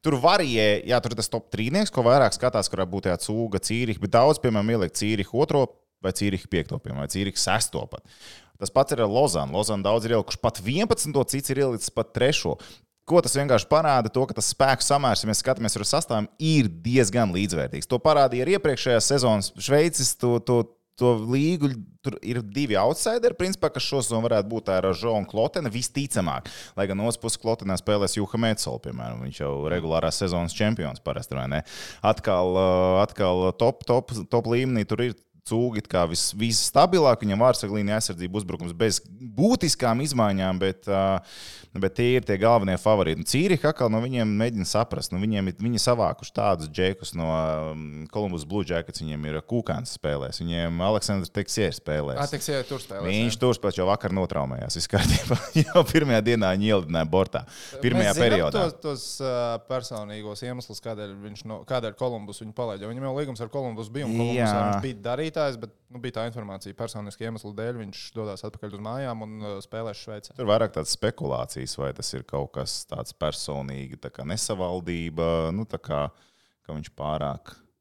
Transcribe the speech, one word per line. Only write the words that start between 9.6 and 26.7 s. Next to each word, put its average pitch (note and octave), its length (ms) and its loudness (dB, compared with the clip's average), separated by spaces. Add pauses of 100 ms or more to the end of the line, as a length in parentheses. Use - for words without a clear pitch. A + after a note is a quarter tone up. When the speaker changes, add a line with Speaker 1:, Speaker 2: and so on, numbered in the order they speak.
Speaker 1:
daudz A2 220 0
ir A#2 80 2
ielikuši - 260 -2
pat - 160 0
vienpadsmito, C#3+ 720 0
cits C3+ 240 -4
ir C#3 80 0
ielicis B2 280 -2
pat - 240 -4
trešo. B2 420 2 (520)
Ko E3 140 6
tas A#2+ 120 -2
vienkārši C3 360 2
parāda? C#3+ 400 4
To, C3 160 2
ka - 80 -10
tas - 160 -2
spēku C3+ 320 4
samērs, C#3 400 4
ja G#2+ 80 0
mēs G#2 120 0
skatāmies A2+ 360 0
ar G#2 80 -4
sastāviem, A#2 500 0
ir D#3 300 4 (160)
diezgan A#2 520 4
līdzvērtīgs. E2 520 -2
To B2 120 0
parādīja C3+ 440 4
arī F#3 160 2
iepriekšējās B2+ 520 2
sezonas A#2+ 440 2
Šveices, D3 640 2
to, A#2+ 200 2
to, A#2+ 220 2 (380)
to B2 200 6
līgu. C#3 540 2 (280)
Tur C3 180 -6
ir A#2+ 240 -4
divi G#2+ 320 -2
outsideri, A3 600 2
principā, F3+ 360 -2
kas - 160 -4
šo C#3 160 0
sezonu A2+ 240 0
varētu G#2+ 240 2
būt, A2+ 160 -4
tā F#2+ 120 2
ir F#2 80 2
Ražo G2 280 0
un G2+ 120 0
Klotena, B2 440 0
visticamāk. G#2 800 -4 (260)